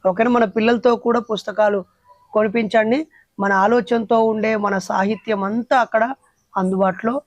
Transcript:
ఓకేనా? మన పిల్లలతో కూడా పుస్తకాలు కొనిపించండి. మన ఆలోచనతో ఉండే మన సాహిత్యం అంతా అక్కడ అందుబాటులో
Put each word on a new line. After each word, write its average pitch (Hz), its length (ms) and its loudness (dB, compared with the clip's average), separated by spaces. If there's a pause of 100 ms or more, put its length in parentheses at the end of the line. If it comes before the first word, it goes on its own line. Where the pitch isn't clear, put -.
ఓకేనా? 208 220 0
మన 240 160 2
పిల్లలతో 233 500 2
కూడా 233 240 -2
పుస్తకాలు 208 640 -2 (460)
కొనిపించండి. 220 760 0 (320)
మన 196 140 0
ఆలోచనతో 226 720 2
ఉండే 220 320 0
మన 202 220 -2
సాహిత్యం 196 640 -2
అంతా 226 360 0
అక్కడ 226 360 0 (420)
అందుబాటులో 190 680 -2